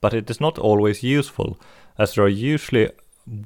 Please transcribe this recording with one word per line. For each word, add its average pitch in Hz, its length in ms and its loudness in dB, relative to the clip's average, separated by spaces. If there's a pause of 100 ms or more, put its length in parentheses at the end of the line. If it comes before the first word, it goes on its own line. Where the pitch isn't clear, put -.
but 107 140 0
it 110 160 -4
is 113 100 -6
not 156 180 -2
always 104 440 2
useful, - 580 -2 (380)
as 107 160 0
there 104 100 2
are 101 40 6
usually 120 600 0 (560)